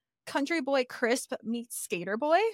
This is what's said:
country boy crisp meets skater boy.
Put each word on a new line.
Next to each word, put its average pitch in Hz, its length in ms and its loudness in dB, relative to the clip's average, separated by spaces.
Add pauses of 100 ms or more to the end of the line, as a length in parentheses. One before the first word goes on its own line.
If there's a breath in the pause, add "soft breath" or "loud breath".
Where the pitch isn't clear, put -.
(260)
country 311 340 0
boy 269 240 2
crisp 254 480 0 (120)
meets 233 360 -6
skater 185 360 -4
boy. 302 240 4 (140)